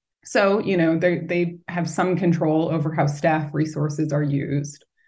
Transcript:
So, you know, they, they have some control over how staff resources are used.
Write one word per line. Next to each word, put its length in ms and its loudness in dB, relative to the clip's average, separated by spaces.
So, 360 2
you 160 0
know, 200 4
they, 220 2
they 380 -2
have 240 -4
some 260 0
control 520 2
over 260 -2
how 140 2
staff 440 0
resources 600 -2
are 100 0
used. 640 -4